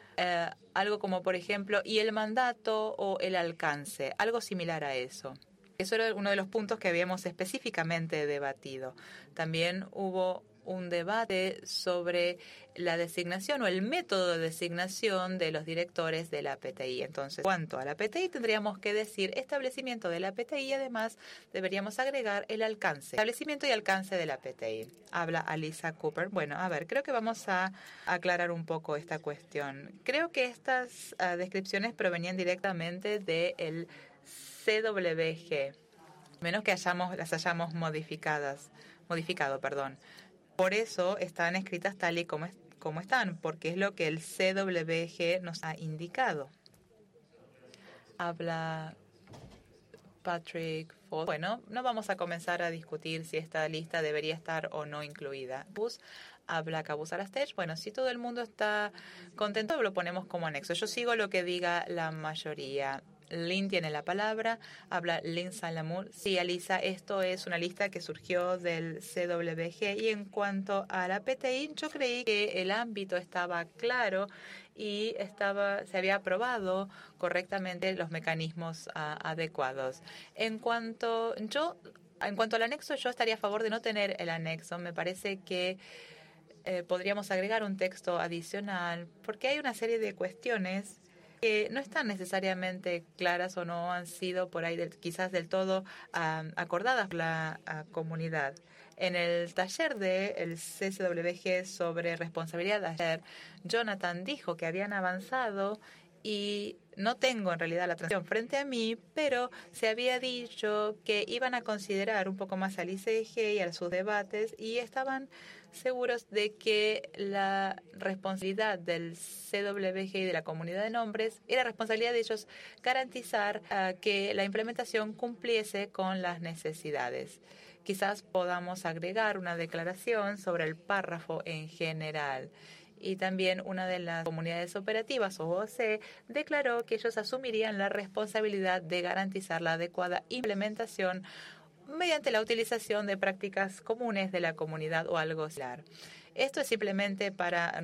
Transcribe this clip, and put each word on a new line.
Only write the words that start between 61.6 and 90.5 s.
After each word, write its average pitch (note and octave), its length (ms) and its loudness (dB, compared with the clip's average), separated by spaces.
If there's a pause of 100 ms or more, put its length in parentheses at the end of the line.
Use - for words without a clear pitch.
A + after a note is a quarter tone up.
la E3 240 -2
mayoría. D3 920 -4 (280)
Lynn F3 380 0
tiene E3 220 2
la D3 140 -4
palabra. A3 540 0 (300)
Habla E3+ 320 0
Lynn F3 320 -2
Saint-Lamour. E3 640 -4
Sí, F#3+ 240 2
Alisa, F3+ 400 2
esto F#3+ 420 0
es F#3 260 0
una F3 120 0
lista F#3+ 320 0
que F3+ 100 -6
surgió F3+ 560 0
del E3 460 -2
C F3+ 240 -2
W E3+ 440 0
G. G3+ 300 -2
Y A3 80 2
en G#3 160 0
cuanto G3 640 0
a F#3 200 0
la G3 120 2
P C4 160 0
T C4 220 0
I, D4+ 180 -4
yo D#4 140 -4
creí B3 340 0
que G#3 380 2
el F#3 80 2
ámbito G3+ 480 0
estaba F3 480 -2
claro G#3 640 2 (460)
y G#3+ 440 -2
estaba, G3+ 640 0
se G3 140 -2
había F#3+ 160 4
aprobado G3 720 0 (300)
correctamente F#3 800 0
los E3 140 -2
mecanismos, D#3+ 840 -2
ah, D3+ 280 -4
adecuados. C#3 800 -2 (340)
En A3 240 0
cuanto, A3+ 800 0
yo, C#4+ 400 0 (460)
en G3+ 120 0
cuanto A3+ 220 2
al A3+ 60 4
anexo, C#4+ 320 -2
yo B3 160 0
estaría A3+ 240 2
a - 20 0
favor G#3+ 260 0
de A3 60 2
no A3+ 140 0
tener G#3 380 2
el E3+ 100 -2
anexo. E3 480 -4
Me F3 160 -6
parece F#3 460 -2
que, F#3 360 -2 (880)
eh, F#3 180 -2
podríamos G3 480 0
agregar G3+ 320 2
un G3 140 0
texto F#3 420 0
adicional, E3+ 880 -2 (160)
porque A3 260 -2
hay C#4+ 100 2
una C4+ 160 -2
serie A#3 240 2
de G#3 160 0
cuestiones F#3+ 880 -2 (380)